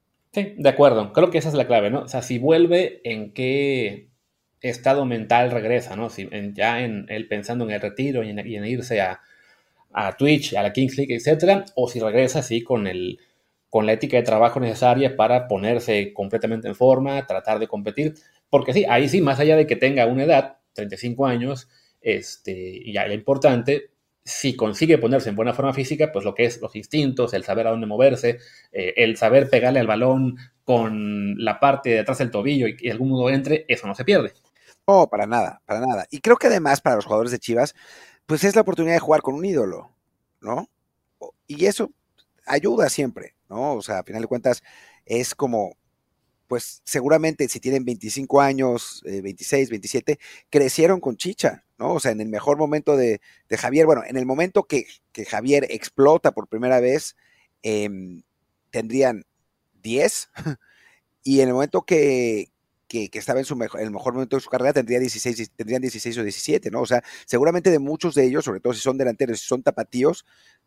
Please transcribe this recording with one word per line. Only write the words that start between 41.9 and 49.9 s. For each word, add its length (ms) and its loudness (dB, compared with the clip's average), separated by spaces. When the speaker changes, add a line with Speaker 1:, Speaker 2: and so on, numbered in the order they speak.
Speaker 2:
ayuda 420 2
siempre, 460 -6
¿no? 240 -4
O 80 -6
sea, 160 -6
a 60 -8
final 180 -8
de 60 -6
cuentas 340 0
es 300 -4
como, 420 -4
pues 380 -8
seguramente 640 2
si 120 -8
tienen 240 0
veinticinco 560 0
años, 640 0
eh, 160 -8
veintiséis, 480 -2
veintisiete, 500 -4